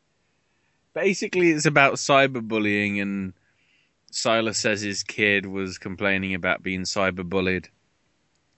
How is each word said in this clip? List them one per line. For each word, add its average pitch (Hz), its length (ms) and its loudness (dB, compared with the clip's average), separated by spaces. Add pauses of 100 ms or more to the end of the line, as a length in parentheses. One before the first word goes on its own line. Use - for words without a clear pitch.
(960)
Basically 180 560 2
it's 151 160 0
about 143 280 4
cyberbullying, 110 1080 2
and 98 320 -4 (800)
Silas 113 460 0
says 107 240 0
his 101 220 -6
kid 101 420 2
was 95 320 -8
complaining 98 580 -2
about 90 280 -2
being 92 200 -6
cyberbullied. 92 840 -2 (920)